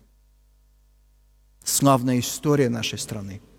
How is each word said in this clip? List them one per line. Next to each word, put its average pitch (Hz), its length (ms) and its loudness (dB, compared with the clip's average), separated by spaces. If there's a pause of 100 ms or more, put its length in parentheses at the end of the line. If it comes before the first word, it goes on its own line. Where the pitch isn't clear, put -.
(1700)
Славная 131 540 2
история 143 500 0
нашей 113 280 -4
страны. 98 440 -10 (180)